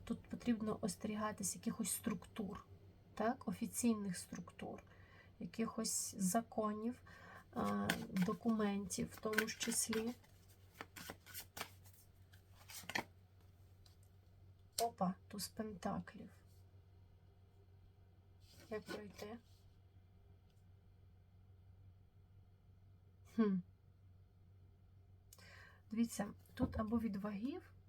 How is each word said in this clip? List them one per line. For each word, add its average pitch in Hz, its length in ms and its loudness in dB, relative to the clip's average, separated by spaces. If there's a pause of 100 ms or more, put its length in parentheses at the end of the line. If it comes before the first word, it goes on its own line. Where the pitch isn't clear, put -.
тут - 140 0
потрібно 214 640 2
остерігатись 214 720 0
якихось 185 360 0
структур, - 720 -2 (500)
так, 233 340 2
офіційних 208 720 2
структур, - 640 -8 (560)
якихось - 800 0
законів, 214 840 2 (520)
а, 104 340 2 (200)
документів 208 1040 4
в - 80 -12
тому 220 280 2
ж - 100 -6
числі. 226 560 0 (4000)
Опа, 190 320 2 (140)
туз 202 200 -6
пентаклів. 196 800 -4 (2500)
Як 214 140 -2
пройти? 208 540 -8 (4000)
Хм. 208 200 8 (2250)
Дивіться, 220 380 2 (260)
тут 254 240 2
або 220 200 4
від 220 180 2
вагів 208 560 -2 (160)